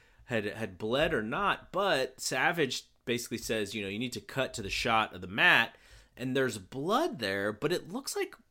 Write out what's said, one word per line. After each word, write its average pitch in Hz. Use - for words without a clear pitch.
had, 110
had 104
bled 135
or 113
not, 160
but 175
Savage 147
basically 120
says, 107
you 110
know, 98
"You 104
need 123
to 107
cut -
to -
the 98
shot 110
of 92
the 92
mat," 131
and 127
there's 123
blood 185
there, 98
but 147
it 170
looks 254
like 381